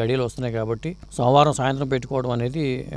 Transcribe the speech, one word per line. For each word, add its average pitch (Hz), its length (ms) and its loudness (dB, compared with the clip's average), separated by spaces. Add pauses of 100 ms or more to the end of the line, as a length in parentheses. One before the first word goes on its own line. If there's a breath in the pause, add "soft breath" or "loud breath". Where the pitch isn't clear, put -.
గడియలు 123 220 0
వస్తున్నాయి 120 320 -4
కాబట్టి 113 400 -4 (180)
సోమవారం 139 400 6
సాయంత్రం 135 340 -2
పెట్టుకోవడం 127 440 -2
అనేది 127 640 -2